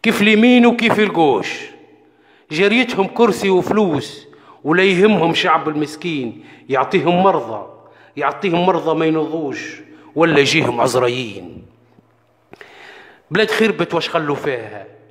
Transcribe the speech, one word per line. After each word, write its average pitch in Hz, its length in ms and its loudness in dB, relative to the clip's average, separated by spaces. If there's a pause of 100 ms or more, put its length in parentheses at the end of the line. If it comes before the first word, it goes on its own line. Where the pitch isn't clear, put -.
كيف 214 200 0
اليمين 240 440 6
وكيف 233 340 2
القوش، 156 600 0 (880)
جريتهم 202 560 0
كرسي 202 440 0
وفلوس 180 760 -2 (380)
ولا 170 180 2
يهمهم 185 520 4
شعب 160 340 0
المسكين. 147 760 -6 (240)
يعطيهم 151 540 0
مرضى، 131 440 -2 (500)
يعطيهم 165 500 -2
مرضى 160 320 0
ما 165 80 0
ينوضوش 156 760 -4 (340)
ولا 160 240 2
يجيهم 131 420 0
عزريين. 120 880 -4 (1600)
بلاد 214 200 0
خربت 170 440 0
واش 160 140 -2
خلوا 147 280 -2
فيها، 110 500 -8 (240)